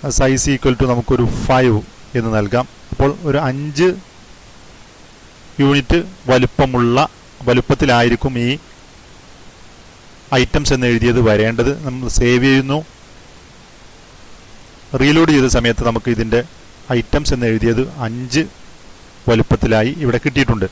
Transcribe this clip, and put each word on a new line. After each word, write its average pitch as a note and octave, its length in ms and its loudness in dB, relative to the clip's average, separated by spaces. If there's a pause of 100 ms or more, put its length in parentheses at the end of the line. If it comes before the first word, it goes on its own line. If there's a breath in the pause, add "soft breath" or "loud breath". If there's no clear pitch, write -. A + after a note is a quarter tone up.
(160)
size C3+ 360 2
equal C3 280 0
to C#3 100 2
നമുക്കൊരു A#2+ 340 0 (200)
ഫൈവ് B2+ 340 2 (400)
എന്ന് A2+ 160 -4
നൽകാം. G#2+ 320 -2 (260)
അപ്പോൾ C#3 180 0 (180)
ഒരു C#3 100 0 (100)
അഞ്ച് D3 400 -2 (1700)
യൂണിറ്റ് C#3 380 2 (320)
വലുപ്പമുള്ള, B2+ 680 2 (520)
വലുപ്പത്തിലായിരിക്കും B2 880 2 (140)
ഈ - 20 0 (1900)
ഐറ്റംസ് C3+ 360 0
എന്ന് B2+ 140 -2
എഴുതിയത് A#2 380 2
വരേണ്ടത്. A2+ 440 2 (140)
നമ്മൾ B2+ 320 -6
സേവ് B2 300 2
ചെയ്യുന്നു. C3+ 300 2 (2250)
റീലോഡ് D#3 320 4
ചെയ്ത C3 220 4
സമയത്ത് A#2 320 0
നമുക്ക് A#2 280 -2
ഇതിൻ്റെ A2+ 240 0 (580)
ഐറ്റംസ് D3 380 -2
എന്ന് A#2+ 140 -2
എഴുതിയത് A2+ 320 0 (240)
അഞ്ച് B2 380 -4 (840)
വലുപ്പത്തിലായി A2+ 600 2 (140)
ഇവിടെ A#2+ 200 0
കിട്ടിയിട്ടുണ്ട്. B2 480 0